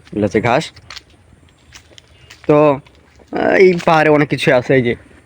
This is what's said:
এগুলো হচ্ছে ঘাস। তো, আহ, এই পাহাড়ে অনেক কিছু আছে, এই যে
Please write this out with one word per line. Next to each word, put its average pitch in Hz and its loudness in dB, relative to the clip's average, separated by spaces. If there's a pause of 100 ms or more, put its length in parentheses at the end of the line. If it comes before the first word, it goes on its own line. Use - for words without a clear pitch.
এগুলো 104 -6
হচ্ছে 104 -2
ঘাস। 123 -2 (1800)
তো, 147 2 (520)
আহ, - -2
এই 185 4 (120)
পাহাড়ে 156 2
অনেক 147 0
কিছু 143 -2
আছে, 123 0
এই 131 2
যে 117 -4 (300)